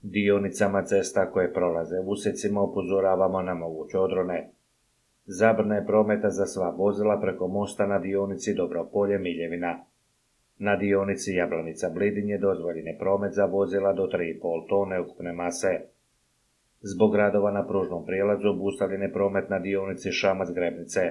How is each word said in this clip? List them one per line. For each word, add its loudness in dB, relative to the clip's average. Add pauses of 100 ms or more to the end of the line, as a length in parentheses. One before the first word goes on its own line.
Dionicama 2
cesta 0
koje 0
prolaze 0
u -4
usjecima -2
upozoravamo 2
na -2
moguće -4
odrone. 0 (760)
Zabrana 2
je -2
prometa 4
za 0
sva -2
vozila 0
preko -2
mosta -2
na 2
dionici -2
Dobro -2
Polje 2
Miljevina. -4 (720)
Na 2
dionici 2
Jablanica 0
Blidin 0
je 0
dozvoljen -2
je -8
promet 0
za 4
vozila 2
do 0
tri -2
i -8
pol -4
tone 0
ukupne -8
mase. -2 (1000)
Zbog 2
radova 4
na -2
pružnom -2
prijelazu 2
obustavljen -2
je -4
promet 0
na 0
dionici -2
Šamac 0
Grebnice. -2